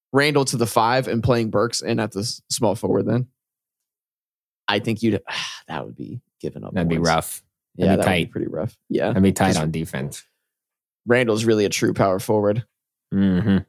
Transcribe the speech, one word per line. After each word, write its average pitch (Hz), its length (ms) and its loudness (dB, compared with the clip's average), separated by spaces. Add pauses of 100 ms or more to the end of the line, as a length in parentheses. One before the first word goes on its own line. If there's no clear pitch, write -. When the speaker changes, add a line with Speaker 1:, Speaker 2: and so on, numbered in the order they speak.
(120)
Speaker 1:
Randle 143 340 2
to 131 100 -2
the 117 100 2
five 117 420 2
and 113 140 -2
playing 117 280 2
Burks 107 320 -2
in 113 160 -2
at 107 140 -4
the 95 80 -4
s-, 120 280 -8
small 107 280 0
forward 104 300 -2
then? 120 200 -2 (1400)
I 104 100 0
think 107 240 -2
you'd, 107 180 2 (240)
<sighs> - 220 -16
that 71 180 -8
would - 120 -14
be 69 240 -12 (200)
giving 69 220 -10
up 50 100 -12
Speaker 2:
That'd 85 160 0
be 82 100 0
Speaker 1:
points. 82 100 2
Speaker 2:
rough. - 340 -2 (320)
Speaker 1:
Yeah, 90 120 0
Speaker 2:
That'd - 120 6
be 98 60 6
Speaker 1:
that - 60 0
would - 40 2
be 87 120 0
Speaker 2:
tight. - 40 -18
Speaker 1:
pretty - 160 -6
rough. - 320 -8 (100)
Yeah. - 200 0
Speaker 2:
That'd 95 160 2
be 98 80 6
tight 95 220 0
Speaker 1:
'Cause - 40 2
Speaker 2:
on 80 140 -2
defense. 71 520 -8 (840)
Speaker 1:
Randle's 113 380 2
really 110 200 4
a 92 40 2
true - 260 0
power 98 260 2
forward. 107 440 0 (480)
Speaker 2:
Mm-hmm. 95 460 2 (100)